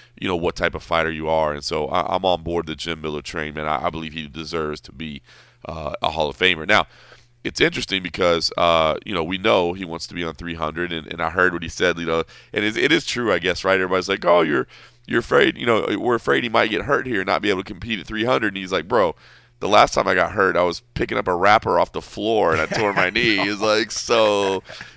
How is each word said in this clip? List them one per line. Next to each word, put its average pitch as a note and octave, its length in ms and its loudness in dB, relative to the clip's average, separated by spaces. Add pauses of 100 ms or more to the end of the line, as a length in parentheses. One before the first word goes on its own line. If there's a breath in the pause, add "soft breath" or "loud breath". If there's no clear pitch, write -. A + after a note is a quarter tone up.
(180 loud breath)
you F#2+ 120 -6
know, F#2 80 0
what E2+ 180 -2
type E2+ 200 -2
of D#2 80 -8
fighter E2 280 0
you D#2 160 -6
are. D#2 260 0
And D2 100 -8
so D2+ 240 -2
I, F2 280 -2
I'm F#2 80 -2
on F2+ 200 2
board E2+ 240 -4
the D#2+ 80 -6
Jim D#2+ 260 -8
Miller D2+ 200 -6
train, D2+ 340 -8
man. D2+ 120 -6
I, D2+ 200 -2
I - 20 0
believe D#2+ 240 -10
he D#2 160 -10
deserves D#2 520 -6
to - 120 -20
be, D2 280 -12 (440 soft breath)
uh, D#2+ 260 -8 (100)
a - 100 0
Hall D2+ 180 0
of C#2 80 -10
Famer. F2 280 2
Now, F#2+ 220 4 (540 soft breath)
it's - 200 -4
interesting D3+ 420 0
because, F2 540 0
uh, E2 480 4
you G#2+ 80 -8
know, E2+ 100 -2
we F#2 140 -4
know F#2 340 4
he F#2+ 140 -8
wants E2 220 -10
to - 60 -16
be F2 120 -6
on D#2+ 100 -6
three E2+ 200 -10
hundred, E2 360 -4
and, D#2+ 160 -8
and E2 140 -8
I E2 80 -2
heard F2+ 240 2
what E2+ 100 -6
he E2 60 -8
said, F2 280 2
you E2+ 80 -4
know, D#2+ 200 0 (260 loud breath)
and G#2 140 0
it, A2 100 -2
it C#3+ 160 2
is D#3+ 140 2
true, A#2 260 -2
I F2 80 2
guess, F2 240 -2
right? F#2+ 120 4
Everybody's F#2 340 0
like, G2 160 -2
"Oh, F3 160 6
you're, D3+ 260 0 (400 loud breath)
you're A#2 140 0
afraid, C#3 360 2
you - 80 -6
know, A2+ 220 2 (100)
we're A#2 180 0
afraid C#3 280 0
he A#2+ 60 -4
might A2 200 2
get G2 120 -2
hurt C3 260 -2
here G#2+ 140 -2
and F#2 60 -4
not F#2 140 0
be G#2 80 0
able G2 140 0
to G#2 100 -12
compete G2+ 240 -6
at F2 80 -10
three A2 200 -4
hundred." B2 240 0
And G2 80 -10
he's F#2 160 -6
like, F2 160 -2
"Bro, G2 260 2 (460 soft breath)
the - 80 -2
last G#2+ 240 6
time A2+ 120 2
I F#2+ 100 2
got F2 180 2
hurt, F#2 240 4
I F2+ 60 4
was F2 180 -2 (140)
picking A#2 220 -2
up G#2+ 120 -2
a F#2 40 2
wrapper G2 460 4
off - 140 0
the D#2+ 80 -6
floor G#2 500 2
and D#2+ 80 2
I D#2 60 0
tore G#2 260 0
my F#2+ 180 2
knee." A2 280 2
He's G2 240 -2
like, G#2+ 300 2
"So, G2+ 680 2 (360 loud breath)